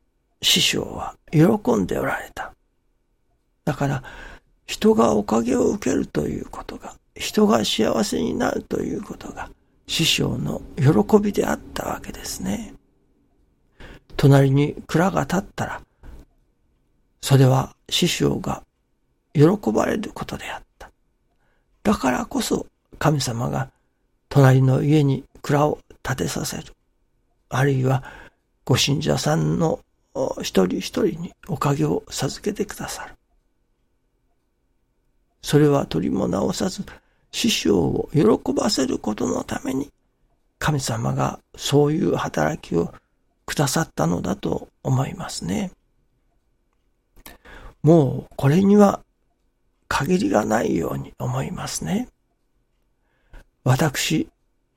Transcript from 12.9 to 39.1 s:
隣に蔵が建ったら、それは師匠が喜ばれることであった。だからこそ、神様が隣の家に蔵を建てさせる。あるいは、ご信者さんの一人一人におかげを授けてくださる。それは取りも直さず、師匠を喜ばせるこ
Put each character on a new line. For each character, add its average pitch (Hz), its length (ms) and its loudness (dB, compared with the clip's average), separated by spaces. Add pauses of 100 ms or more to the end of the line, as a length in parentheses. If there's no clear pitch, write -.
隣 139 340 6
に 143 240 2 (120)
蔵 175 240 2
が 151 160 -2
建 180 140 -2
っ - 40 -2 (100)
た - 120 -6
ら、 - 160 -10 (1400)
そ - 180 6
れ 135 80 8
は 131 280 2 (140)
師 - 180 0
匠 - 320 0
が - 240 -6 (720)
喜 196 400 4
ば - 140 2
れ - 100 0
る 214 160 -6
こ - 120 -10
と - 120 -10
で - 140 -12
あ - 80 -10
っ - 40 -20 (160)
た。 - 120 -20 (920)
だ 208 120 2
か 262 160 0
ら 240 160 -2
こ 269 140 -4
そ、 - 260 -2 (320)
神 147 220 2
様 120 280 -4
が 139 220 -4 (580)
隣 131 340 6
の 131 200 4
家 151 220 4
に 135 200 0 (180)
蔵 147 240 2
を - 120 -2 (240)
建 131 140 -4
て 160 120 -4
さ - 160 -6
せ - 140 -8
る。 160 60 -12 (840)
あ 127 160 0
る 143 80 4
い 131 120 0
は、 131 200 0 (600)
ご 131 120 2
信 147 260 0
者 147 160 0
さ 151 160 0
ん 156 240 0
の 165 220 0 (600)
一 190 240 2
人 185 140 -2
一 - 0 -
人 180 400 -2
に 175 120 -12 (160)
お 165 80 -6
か 143 180 0
げ 151 100 -2
を 151 240 -2
授 - 340 -6
け 208 100 -2
て - 120 -4
く - 120 -12
だ - 120 -10
さ - 180 -12
る。 - 80 -20 (2250)
そ - 160 2
れ 147 100 6
は 143 180 2
取 - 220 -2
り - 60 -2
も - 140 0
直 190 240 0
さ 190 160 -2
ず、 180 160 -8 (480)
師 - 180 0
匠 - 280 2
を - 340 -2
喜 214 400 2
ば 269 180 0
せ 262 160 0
る - 120 -2
こ 214 160 -6